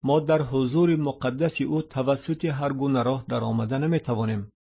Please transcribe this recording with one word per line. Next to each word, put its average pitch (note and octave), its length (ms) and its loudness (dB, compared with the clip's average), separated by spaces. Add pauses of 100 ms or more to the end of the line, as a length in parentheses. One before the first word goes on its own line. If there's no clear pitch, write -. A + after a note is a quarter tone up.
ما C#3 160 4
در D#3 220 2
حضور C3+ 540 2
مقدس C#3+ 680 -2
او D3+ 200 0
توسط C#3 640 -2
هر C#3+ 280 -2
گونه C3+ 300 0
راه B2+ 260 0
در A#2 140 -2
آمده A2+ 340 -2
نمی‌توانیم. A2+ 760 -2 (120)